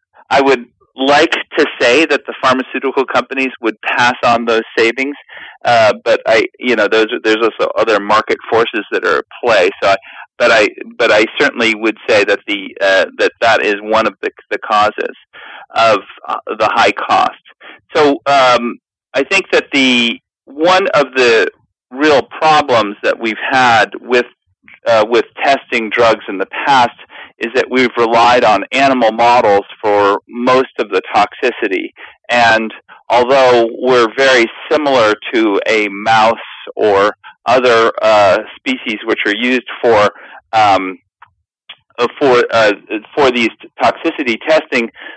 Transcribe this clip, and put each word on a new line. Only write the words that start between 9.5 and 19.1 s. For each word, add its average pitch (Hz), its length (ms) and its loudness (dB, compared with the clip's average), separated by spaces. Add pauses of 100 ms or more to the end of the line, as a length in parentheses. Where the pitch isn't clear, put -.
So, 101 60 0
I, 98 80 2 (420)
but 120 140 2
I, 110 160 2 (280)
but 117 140 0
I 107 160 2 (100)
certainly 123 380 -2
would 107 220 -4 (120)
say 107 140 2
that 101 240 0
the, 101 220 -8 (120)
uh, 95 260 2 (120)
that 101 220 0
that 107 240 0
is 101 160 -2
one 110 260 -2
of 98 160 -6
the, 107 80 -6 (220)
the 104 60 -4
causes - 580 -2 (580)
of, 113 240 2 (300)
uh, 110 80 -6 (100)
the 107 260 -2
high 110 200 2
cost. - 400 -2 (640)
So, 151 140 4 (160)
um, 123 500 0 (360)